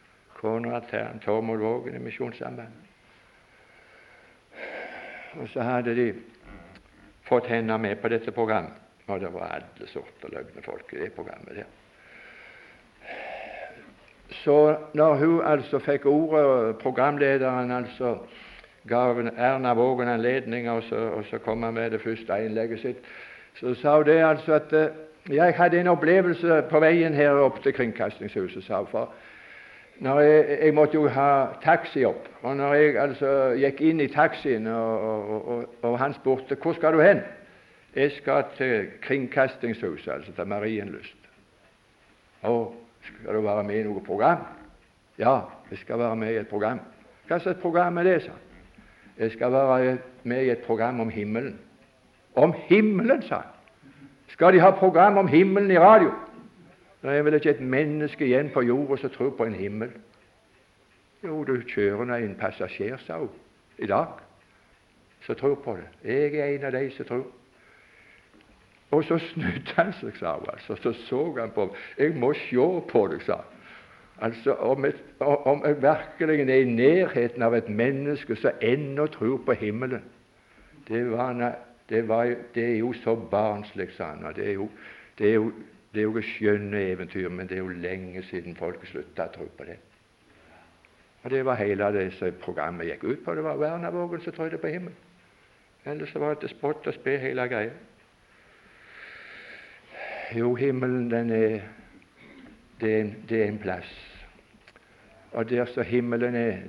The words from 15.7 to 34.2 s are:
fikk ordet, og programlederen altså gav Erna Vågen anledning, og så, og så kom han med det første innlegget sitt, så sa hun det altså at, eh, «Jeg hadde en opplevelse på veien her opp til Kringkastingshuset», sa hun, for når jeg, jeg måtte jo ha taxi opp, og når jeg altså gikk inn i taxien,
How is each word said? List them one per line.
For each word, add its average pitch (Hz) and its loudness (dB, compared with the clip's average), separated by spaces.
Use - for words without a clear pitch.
fikk 139 0
ordet, 151 4
og 117 2
programlederen 131 0
altså 123 -4
gav 120 2
Erna 123 0
Vågen 123 2
anledning, 120 -2
og 117 -2
så, 117 -6
og 110 -4
så 113 -8
kom 117 -4
han 113 -4
med 113 -4
det 110 -4
første 113 -6
innlegget 110 -4
sitt, 120 -6
så 127 -4
sa 147 4
hun 151 6
det 160 8
altså 156 2
at, 151 2
eh, 156 4
«Jeg 156 4
hadde 170 4
en 180 2
opplevelse 170 4
på 160 6
veien 165 6
her 143 6
opp 135 4
til 135 2
Kringkastingshuset», 104 -4
sa 101 -2
hun, 98 -4
for - -6
når 135 2
jeg, 147 6
jeg 156 6
måtte 151 6
jo 151 4
ha 135 2
taxi 160 2
opp, - -2
og 131 -4
når 139 0
jeg 147 6
altså 139 -2
gikk 139 0
inn 160 4
i 139 0
taxien, 139 0